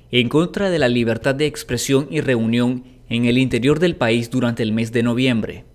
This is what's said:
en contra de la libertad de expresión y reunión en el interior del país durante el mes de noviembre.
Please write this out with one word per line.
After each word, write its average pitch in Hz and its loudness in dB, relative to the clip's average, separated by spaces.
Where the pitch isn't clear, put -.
en 123 4
contra 180 0
de 170 0
la 139 2
libertad 120 0
de 147 -2
expresión 135 -2
y - -4
reunión 123 0
en 120 -2
el 120 2
interior 131 2
del 175 0
país 117 0
durante 120 -2
el 110 0
mes 113 -2
de 117 0
noviembre. 120 0